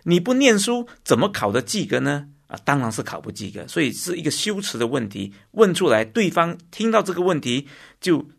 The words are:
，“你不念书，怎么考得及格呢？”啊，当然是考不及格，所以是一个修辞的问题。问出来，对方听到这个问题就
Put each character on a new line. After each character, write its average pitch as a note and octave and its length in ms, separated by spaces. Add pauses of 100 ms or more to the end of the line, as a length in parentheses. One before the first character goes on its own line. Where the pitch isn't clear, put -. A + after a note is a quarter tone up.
，“你 F3 140
不 F3+ 140
念 B3+ 260
书， A#3+ 280 (180)
怎 A2+ 140
么 F3 120
考 G#2 220
得 A#2+ 80
及 F#3 240
格 B2 160
呢？” C#3+ 280 (200)
啊， - 160
当 C#3+ 140
然 A#2 140
是 B2 100
考 - 160
不 G#2+ 120
及 G2+ 200
格， E2+ 160
所 - 160
以 B2 100
是 F3 240
一 - 60
个 D3+ 80
修 G3+ 300
辞 G3 180
的 A#2 80
问 A#2+ 220
题。 G2+ 240 (200)
问 G3+ 220
出 F3+ 140
来， A2 160
对 A3 260
方 E3+ 260 (140)
听 A3+ 200
到 A3 120
这 G3 100
个 F3 100
问 F3+ 180
题 B2+ 260 (340)
就 - 260 (120)